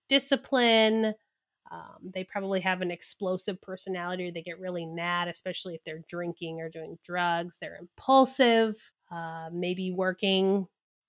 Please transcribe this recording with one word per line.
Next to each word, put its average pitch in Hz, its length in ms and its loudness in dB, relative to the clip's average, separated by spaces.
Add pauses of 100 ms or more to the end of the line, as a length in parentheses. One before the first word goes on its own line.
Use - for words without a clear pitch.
discipline. 226 1080 4 (560)
Um, 170 420 -16
they 185 120 -6
probably 196 360 -2
have 180 200 0
an 180 100 -2
explosive 185 720 -4
personality, 185 640 -6
or 175 60 -8
they 170 100 -10
get 170 160 -12
really 180 280 -6
mad, 175 420 -2
especially 175 480 -8
if - 80 -14
they're 160 240 -10
drinking 170 520 -8
or 165 80 -8
doing 165 360 -14
drugs. 175 560 -2
They're 170 160 -10
impulsive, 233 1000 4 (360)
uh, 165 400 -10
maybe 180 400 -2
working 190 720 2 (420)